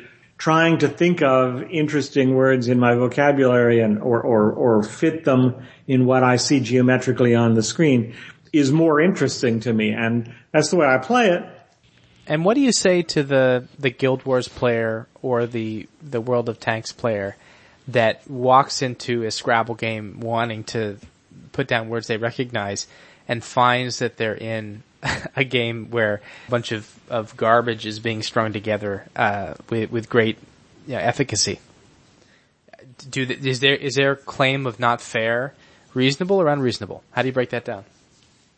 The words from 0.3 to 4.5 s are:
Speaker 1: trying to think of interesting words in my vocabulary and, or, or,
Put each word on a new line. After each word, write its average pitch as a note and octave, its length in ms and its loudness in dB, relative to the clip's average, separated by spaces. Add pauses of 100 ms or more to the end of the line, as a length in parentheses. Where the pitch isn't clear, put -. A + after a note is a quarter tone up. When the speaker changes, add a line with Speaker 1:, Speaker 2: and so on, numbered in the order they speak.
Speaker 1:
trying E3 420 2
to D3 80 2
think E3+ 340 0
of C3 420 2
interesting C#3+ 680 0
words C3 360 4
in B2 100 2
my A#2+ 160 4
vocabulary B2 840 4
and, G#2+ 180 2
or, A#2 220 0
or, A2+ 300 4